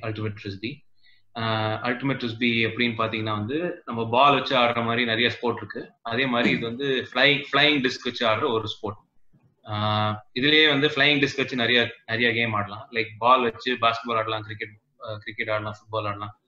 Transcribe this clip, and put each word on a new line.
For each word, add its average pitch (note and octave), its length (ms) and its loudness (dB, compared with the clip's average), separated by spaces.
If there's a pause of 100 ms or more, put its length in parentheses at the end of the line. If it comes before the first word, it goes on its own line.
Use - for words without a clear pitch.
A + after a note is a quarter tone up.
Ultimate G#2+ 340 -4
Frisbee. G#2 320 -8 (680)
Uh, A2 340 0 (140)
Ultimate C3 340 -2
Frisbee A#2 420 0
எப்படின்னு A#2 340 0
பாத்தீங்கன்னா A2 380 -2
வந்து, A2+ 220 -4 (260)
நம்ம A#2 160 -6 (140)
பால் C3+ 240 6
வச்சு C3 180 -2
ஆடுற A#2 280 2
மாதிரி A#2 200 0
நிறைய A2+ 260 2
ஸ்போர்ட் A2+ 300 -2
இருக்கு. G#2 220 -10 (280)
அதே B2 160 0
மாதிரி A#2+ 280 2
இது A#2 120 -2
வந்து B2 220 -4 (220)
flying, C#3 300 4 (100)
flying D3 340 4
disc - 200 -2
வச்சு A#2+ 220 -4
ஆடுற A2 200 2 (100)
ஒரு G#2+ 120 -2
ஸ்போர்ட். - 300 -8 (680)
Uh, G#2+ 440 0 (240)
இதுலயே D3+ 340 6
வந்து C#3+ 280 2
flying C#3+ 280 4
disc - 180 -4
வச்சு B2+ 200 -4
நிறைய, A#2+ 180 4 (260)
நிறைய A2+ 260 0
கேம் A2+ 260 0
ஆடலாம். G2+ 260 -6 (120)
Like A2 220 -4
பால் B2 300 4
வச்சு B2+ 240 -4 (120)
பாஸ்கெட்பால் A2+ 380 0
ஆடலாம், A2 260 -6
கிரிக்கெட், G#2+ 260 -12 (320)
uh, G#2+ 160 -10
கிரிக்கெட் A2 320 -6
ஆடலாம், G#2+ 240 -4
ஃபுட்பால் G#2+ 320 -6
ஆடலாம். G#2 240 -10 (120)